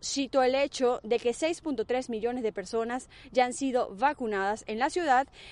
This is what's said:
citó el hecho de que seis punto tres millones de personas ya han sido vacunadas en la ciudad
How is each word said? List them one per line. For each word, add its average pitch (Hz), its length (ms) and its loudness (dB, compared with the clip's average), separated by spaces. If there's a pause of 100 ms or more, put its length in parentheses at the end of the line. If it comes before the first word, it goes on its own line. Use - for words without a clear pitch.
citó 277 420 0
el 254 120 4
hecho 269 480 0
de 220 160 0
que 240 160 0
seis 330 260 -2
punto 262 240 -4
tres 254 240 -2
millones 240 360 -4
de 214 80 0
personas 226 580 -4 (220)
ya 254 120 6
han 247 80 0
sido 247 420 0
vacunadas 214 720 0
en 214 100 -4
la 262 100 2
ciudad 277 380 2 (260)